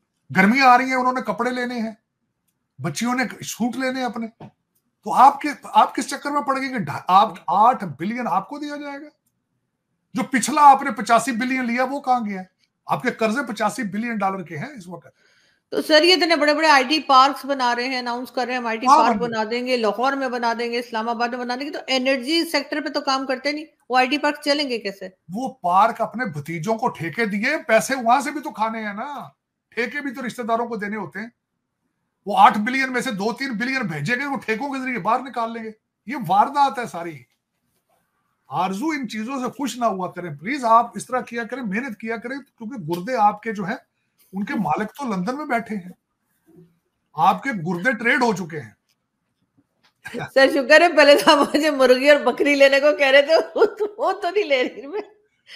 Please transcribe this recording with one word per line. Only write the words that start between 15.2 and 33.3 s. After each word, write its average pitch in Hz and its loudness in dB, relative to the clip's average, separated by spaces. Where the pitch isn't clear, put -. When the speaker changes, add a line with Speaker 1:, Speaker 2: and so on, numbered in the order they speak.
Speaker 2:
तो - -2
सर, 311 4
ये 349 6
इतने 339 2
बड़े-बड़े 294 2
आईटी 277 4
पार्क्स 269 4
बना 262 -2
रहे 240 -4
हैं, 262 -4
अनाउंस 247 -8
कर 247 -4
रहे 247 -6
हैं, 247 -4
"हम 240 -4
आईटी 226 -4
Speaker 1:
हाँ, 277 8
Speaker 2:
पार्क 226 4
Speaker 1:
बना 240 -4
Speaker 2:
बना 220 -2
देंगे, 247 -2
लाहौर 233 0
में 269 -4
बना 233 -2
देंगे, 233 -4
इस्लामाबाद 233 -4
में 247 -8
बना 247 -6
देंगे।" 285 -8
तो - -16
एनर्जी 262 0
सेक्टर 302 -4
पे 302 -6
तो 285 -4
काम 269 -2
करते 262 -4
नहीं, 302 -10
वो 247 2
आईटी 254 2
पार्क 294 -2
चलेंगे 285 -2
कैसे? 190 -10
Speaker 1:
वो 226 -8
पार्क 196 2
अपने 226 -4
भतीजों 165 -6
को 226 -2
ठेके 170 -4
दिए, 214 -2
पैसे 247 2
वहां 254 2
से 294 -6
भी 294 -6
तो 294 -10
खाने 220 -4
हैं 214 -8
ना, 220 -12
ठेके 247 -6
भी 277 -6
तो 254 -10
रिश्तेदारों 233 -4
को 226 -8
देने 202 -6
होते 190 -10
हैं। 233 -12
वो 202 -2
आठ 214 8
बिलियन 254 -2
में 247 -2
से 254 -4
दो 208 -4